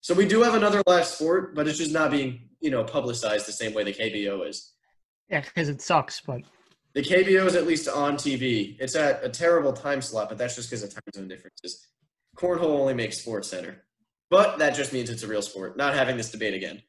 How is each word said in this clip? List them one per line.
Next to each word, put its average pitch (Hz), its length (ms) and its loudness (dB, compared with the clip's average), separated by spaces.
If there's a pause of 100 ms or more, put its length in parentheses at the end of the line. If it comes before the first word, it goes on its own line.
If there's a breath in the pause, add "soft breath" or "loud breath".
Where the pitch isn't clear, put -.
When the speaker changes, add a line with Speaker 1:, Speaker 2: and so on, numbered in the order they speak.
Speaker 1:
So - 120 -4
we 190 160 6
do 220 140 6
have 233 120 6
another 208 320 4
live 180 200 6
sport, 165 480 0
but 151 120 0
it's 151 120 -2
just 160 120 -2
not 156 200 2
being, 131 400 -2 (100)
you 151 100 0
know, 117 140 0
publicized 117 640 -2
the 107 40 -10
same 110 200 -6
way 107 120 -2
the 101 100 -4
K 110 160 -4
B 101 180 -4
O 98 140 -4
is. - 300 -10 (580)
Speaker 2:
Yeah, 160 100 -2
'cause 147 300 -4
it 139 100 -6
sucks, - 400 0
but 123 220 -8 (500)
Speaker 1:
The 143 100 -2
K 180 200 4
B 190 160 6
O 185 80 4
is 170 80 4
at 165 120 2
least 156 220 0
on 143 300 0
T 139 180 -2
V. 117 420 -2
It's 131 180 -4
at 147 280 2
a 123 60 -4
terrible 160 420 2
time 139 300 -4
slot, 107 260 -4
but 107 80 -10
that's 120 200 -4
just 117 120 -12
'cause 113 140 -8
of 101 100 -12
time - 80 -16 (160)
zone 98 120 -12
differences. - 580 -16 (500)
Cornhole 165 440 2
only 135 120 2
makes 117 240 -2
Sports 107 320 -6
Center. 90 340 -10 (460)
But 196 300 6
that 147 160 2
just 131 180 -4
means 120 160 -4
it's 113 140 -8
a 110 40 -10
real 104 140 -4
sport. 95 380 -10
Not 139 160 0
having 123 240 2
this 113 120 -8
debate 110 220 -4
again. 95 360 -8